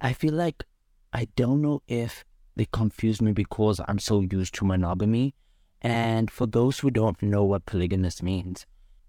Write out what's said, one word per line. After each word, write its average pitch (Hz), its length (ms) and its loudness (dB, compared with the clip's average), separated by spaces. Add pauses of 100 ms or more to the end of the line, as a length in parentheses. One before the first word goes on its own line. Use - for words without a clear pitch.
I 127 100 0
feel 151 220 0
like 165 320 -2 (480)
I 117 240 -4
don't 135 240 2
know 147 260 -2
if 117 380 -6 (320)
they 113 80 2
confuse 110 560 0
me 110 100 4
because 104 560 0
I'm 101 100 -2
so 104 220 0
used 95 360 -2
to - 100 -2
monogamy. 95 680 0 (480)
And 113 480 0
for - 180 -4
those 120 320 2
who 135 120 2
don't 110 320 0
know 101 220 2
what 98 200 0
polygamous 90 560 -2
means, 90 440 -4 (440)